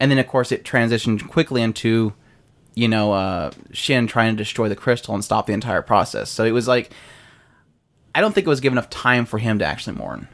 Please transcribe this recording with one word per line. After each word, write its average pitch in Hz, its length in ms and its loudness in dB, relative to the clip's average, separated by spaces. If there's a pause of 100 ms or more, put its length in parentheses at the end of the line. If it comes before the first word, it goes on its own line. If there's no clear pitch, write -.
And 135 100 2
then, 135 80 4
of 127 80 0
course, 127 240 0
it - 140 -4
transitioned 117 640 0
quickly 131 340 0
into, 113 500 0 (600)
you 117 140 2
know, 107 240 2
uh, 92 400 -2 (200)
Shin 123 360 0
trying 113 240 2
to 107 100 -2
destroy 107 260 -2
the 101 80 -2
crystal 120 380 -2
and 101 100 -4
stop 104 220 0
the 107 60 -2
entire 101 300 -2
process. - 480 0
So 113 140 -2
it 113 60 4
was 117 160 0
like, 123 240 0 (1300)
I 156 40 2
don't 214 140 2
think 190 140 2
it - 20 2
was 135 100 2
given 131 160 2
enough 120 140 -2
time 123 360 2
for 107 120 -4
him 110 220 0
to 90 40 0
actually - 320 -6
mourn. 53 380 -10